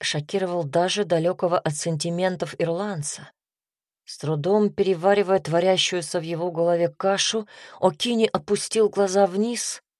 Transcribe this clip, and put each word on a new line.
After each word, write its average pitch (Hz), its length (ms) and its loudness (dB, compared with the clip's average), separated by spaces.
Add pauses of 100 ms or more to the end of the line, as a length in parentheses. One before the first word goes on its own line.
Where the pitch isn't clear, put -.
шокировал 175 640 -2
даже 180 400 0
далёкого 170 520 2
от 151 180 -2
сантиментов 170 840 -2
ирландца. 175 720 -4 (720)
С - 140 -18
трудом 175 520 0
переваривая 190 680 2
творящуюся 175 800 0
в 160 40 -8
его 170 280 -4
голове 170 380 2
кашу, 196 580 -2 (320)
Окини 220 540 2
опустил 202 560 0
глаза 196 380 2
вниз 214 540 -4 (180)